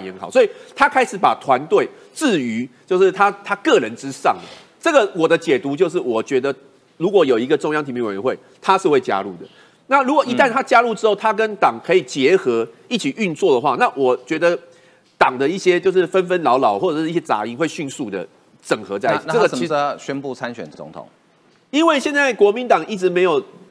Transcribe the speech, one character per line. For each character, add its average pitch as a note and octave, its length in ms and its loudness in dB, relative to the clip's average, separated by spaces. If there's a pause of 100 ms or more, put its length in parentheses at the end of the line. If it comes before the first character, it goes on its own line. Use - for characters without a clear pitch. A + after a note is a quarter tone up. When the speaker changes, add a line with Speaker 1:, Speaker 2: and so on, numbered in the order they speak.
Speaker 1:
演 F#2 160 -12
好， F2+ 100 -12
所 B3+ 120 4
以 G#3+ 80 0 (260)
他 C#4 100 4
开 C#4 160 2
始 G#3+ 140 -4
把 C3 240 2
团 B2+ 260 2
队 D#3+ 220 0 (260)
置 A#3+ 240 0
于 A#2+ 300 -4 (180)
就 F#3 120 0
是 F#3+ 120 4
他， G3+ 200 2 (120)
他 G3+ 140 -4
个 C4+ 220 2
人 A2+ 180 -2
之 C3+ 160 -12
上。 - 240 -2 (440)
这 - 120 0
个 G3+ 240 4
我 D#3+ 100 2
的 D#3+ 100 4
解 C#3 220 0
读 C#3 160 -6
就 E3+ 140 0
是， E3 100 -6
我 A#2+ 240 -2
觉 C3 180 -2
得 C3+ 140 -4 (440)
如 F3+ 120 -2
果 F#3+ 140 6
有 C3 120 4
一 A#2 100 0
个 D3+ 120 0
中 D#3 160 -4
央 D3+ 100 -2
提 C#3 60 -8
名 B2 140 -6
委 G#2 80 -4
员 G2 100 -6
会， A#2+ 160 -4 (240)
他 F#3+ 160 2
是 F#3 100 -2
会 C#3+ 120 4
加 G#2+ 200 -2
入 G2 120 -8
的。 E2+ 140 -18 (420)
那 C#4 160 2
如 C4 100 -2
果 E4+ 100 2
一 B3+ 120 -6
旦 C#4+ 120 4
他 B3+ 140 -2
加 B3 180 4
入 A#3+ 140 0
之 G#3 100 -2
后， G#3 120 2
Speaker 2:
嗯。 - 20 -6
Speaker 1:
他 A3 140 0
跟 G#3+ 240 -4
党 A#2 280 0
可 E3 80 -2
以 F#3 80 4
结 D3+ 360 2
合 A#2 300 -2 (200)
一 B3 100 -4
起 C#3+ 200 -4
运 F#3+ 180 -4
作 F#3+ 200 2
的 A#2+ 60 2
话， C3+ 200 0
那 A#3+ 160 2
我 B2+ 220 2
觉 D#3 200 -6
得 E3+ 180 2 (640)
党 C3 180 4
的 C3+ 120 2
一 F#3+ 100 -4
些 F3+ 220 2
就 F#3 100 2
是 F3+ 160 2
纷 F#3 220 0
纷 F3+ 140 0
扰 C3 180 4
扰 G#2 180 2
或 F3 140 0
者 D3 60 -4
是 D#3+ 120 -4
一 - 20 -6
些 E3 80 -2
杂 G#2+ 240 -2
音 A#2 120 -8
会 D#3+ 100 -2
迅 D3 240 -8
速 B2+ 180 -8
的 F#2+ 160 -6 (400)
整 B2+ 200 -2
合 G2+ 120 -6
在 G#2+ 160 0
一 D3 60 0
起。 D3 80 -10
Speaker 2:
那， D#3+ 80 -2
那 A#3 60 2
他 F#3+ 80 4
什 C3 100 -6
么 E3+ 80 -4
时 D#3 60 -6
候 D3 60 0
要 C#3+ 200 -4
宣 C#3 220 -10
布 C3+ 120 -8
参 A#2+ 220 -10
选 F2+ 160 -14
总 D#2 220 -18
统？ D#2 120 -16
Speaker 1:
这 - 0 -
个 A1 40 -20 (600)
其 C4+ 60 -6
实 - 20 2
因 E4 80 2
为 D#4 120 2
现 C#4 160 -2
在 C#4 180 2
国 G3+ 200 4
民 B3 160 -6
党 E3+ 180 4
一 A3 100 -6
直 F3+ 140 0
没 F3 140 2
有 D#3 180 2 (280)